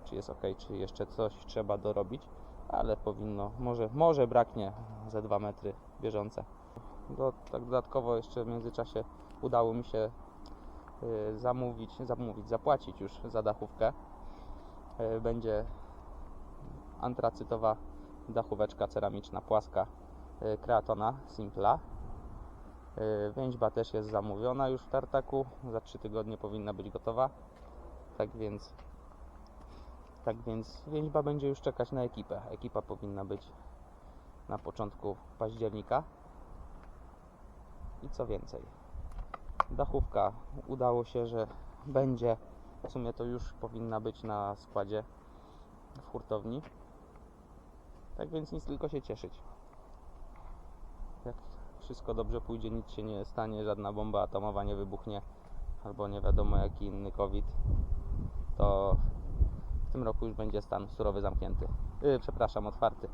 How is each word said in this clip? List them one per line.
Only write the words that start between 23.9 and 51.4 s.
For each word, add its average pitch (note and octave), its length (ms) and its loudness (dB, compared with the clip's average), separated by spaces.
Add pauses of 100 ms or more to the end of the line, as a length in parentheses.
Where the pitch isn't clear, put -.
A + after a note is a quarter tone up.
jest G#2+ 140 0
zamówiona G#2+ 600 2
już C3 140 0
w - 60 -14
tartaku. C3+ 580 2 (240)
Za A2+ 100 0
trzy - 180 -14
tygodnie G#2+ 400 -2
powinna G#2 360 -2
być F#2+ 160 -6
gotowa. A#2+ 400 2 (880)
Tak A2+ 180 2
więc, G#2 380 -4 (1500)
tak A2+ 180 0
więc A2+ 440 -6
więźba D3+ 360 2
będzie C#3+ 260 2
już C#3 120 0
czekać - 320 0
na B2+ 100 2
ekipę. A2 480 -4
Ekipa G#2+ 320 -4
powinna G2 420 -6
być G2+ 280 -6 (960)
na G#2 100 -4
początku G2+ 580 -4 (220)
października. A2+ 640 0 (2000)
I - 60 -8
co - 180 0
więcej, - 360 -4 (1080)
dachówka A#2 640 2 (340)
udało B2 380 4
się, A#2 220 0
że A2+ 200 0 (400)
będzie. C3 500 4 (520)
W - 40 -8
sumie A#2 200 -2
to A#2 120 -4
już B2 280 -4
powinna A2+ 480 -4
być A2 220 -4
na G#2 340 -2
składzie G#2 480 -2 (960)
w - 80 -16
hurtowni. A2+ 520 -2 (1500)
Tak D#3 120 -2
więc D#3 240 -4
nic, - 120 -6
tylko C#3+ 240 -2
się C#3+ 140 -2
cieszyć. - 380 -8 (1800)
Jak B2 120 -6 (440)